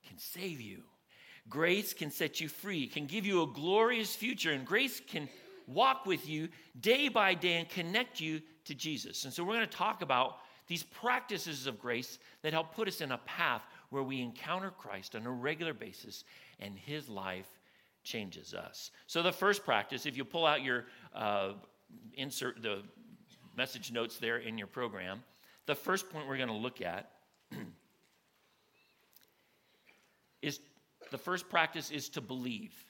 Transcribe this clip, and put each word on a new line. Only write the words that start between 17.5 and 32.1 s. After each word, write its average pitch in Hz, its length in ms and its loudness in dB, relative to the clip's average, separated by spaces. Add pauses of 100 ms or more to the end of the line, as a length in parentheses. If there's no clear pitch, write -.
changes 101 520 -6
us. - 360 -10 (160)
So 170 160 0
the 175 100 6
first 202 320 4
practice, 113 420 2
if 131 100 -4
you 135 80 -4
pull 165 220 2
out 147 160 6
your, 123 240 0 (280)
uh, 104 380 2 (640)
insert 131 480 -4
the 104 200 -2 (760)
message 123 360 -4
notes 117 260 -2
there 117 200 0
in 113 200 -6
your 101 80 -6
program, 101 560 -6 (440)
the 147 80 2
first 190 360 0
point 151 160 -6
we're 135 120 -2
gonna 117 180 0
look 120 240 -4
at 90 320 -4 (400)
<clears throat> - 40 -10 (2750)
is, 143 180 -2 (500)
the - 80 -6
first 180 300 -2
practice 160 440 2
is 143 180 -4